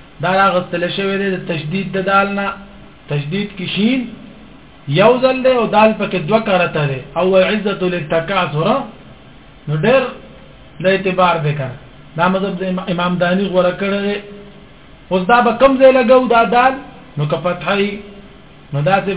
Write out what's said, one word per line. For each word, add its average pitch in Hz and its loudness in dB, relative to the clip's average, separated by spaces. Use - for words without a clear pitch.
دا 170 -2
راغستله 175 0
شوی 196 -4
دی 196 -2
د 180 -4
تشدید 170 -6
د 190 -4
دال 196 2
نه. 196 -4
تشدید 156 -4
کې 180 -8
شین 240 0
یو 185 4
ځل 262 2
دی 262 4
او 226 0
دال 214 4
پکې 196 -4
دوه 220 2
کرته 175 0
دی، 127 -6
او 175 0
عزت 190 0
للتکاثر، 165 -2
نو 151 -2
ډېر 233 2
د 170 -4
اعتبار 185 2
دی 147 -2
کنه. 131 -8
دا 170 2
مذهب 190 -2
د 190 -6
امام 175 -2
دانی 180 0
غوره 180 2
کړی 196 -4
دی. 202 -2
اوس 185 0
دا 240 4
به 226 2
کوم 262 4
ځای 262 8
لګو 254 4
دا 233 4
دال؟ 240 2
نو 147 -2
که 156 -2
فتحه 175 -4
وي، 202 0
نو 139 -2
داسې 190 0